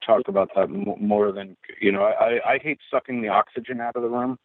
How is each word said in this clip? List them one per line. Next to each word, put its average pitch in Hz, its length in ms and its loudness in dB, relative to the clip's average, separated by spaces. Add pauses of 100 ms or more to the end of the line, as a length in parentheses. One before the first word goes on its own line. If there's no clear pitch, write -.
talk 104 220 2
about 98 280 0
that 98 140 4
m-, 101 300 -4
more 104 320 2
than, 95 240 -10 (240)
you 98 120 4
know, 98 120 2
I, 107 80 4 (340)
I, 120 80 2
I 139 60 0
hate 151 200 -6 (100)
sucking 127 320 -2
the 107 80 -4
oxygen 117 500 0
out 120 160 -6
of 123 80 -4
the 117 60 0
room 123 360 -2